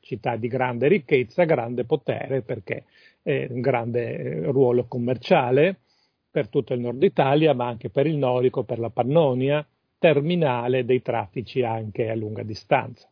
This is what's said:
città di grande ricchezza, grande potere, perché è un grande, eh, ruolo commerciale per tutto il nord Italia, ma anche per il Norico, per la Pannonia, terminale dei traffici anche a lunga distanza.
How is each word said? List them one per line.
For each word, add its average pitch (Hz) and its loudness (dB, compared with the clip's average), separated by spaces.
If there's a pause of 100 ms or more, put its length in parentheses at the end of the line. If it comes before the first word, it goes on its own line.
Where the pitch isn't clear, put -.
città 123 -6
di 110 -6
grande 127 -2
ricchezza, 156 2
grande 123 -2
potere, 127 -4
perché - -10 (380)
è 135 -4
un 120 -6
grande, 117 -2
eh, 151 -6
ruolo 123 2
commerciale 131 2 (500)
per 139 -2
tutto 131 -2
il 123 -4
nord 120 -2
Italia, 151 4
ma 123 -2
anche 120 -8
per 139 2
il 160 0
Norico, 127 2
per 117 -4
la 117 -4
Pannonia, 139 2 (320)
terminale 139 2
dei 127 2
traffici 117 -4
anche 113 -4
a 113 -4
lunga 107 -8
distanza. 117 -4